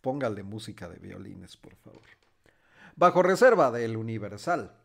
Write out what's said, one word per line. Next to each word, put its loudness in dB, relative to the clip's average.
póngale -6
música -14
de -18
violines, -20
por -20
favor. -20
Bajo 4
reserva 6
del -4
Universal. -6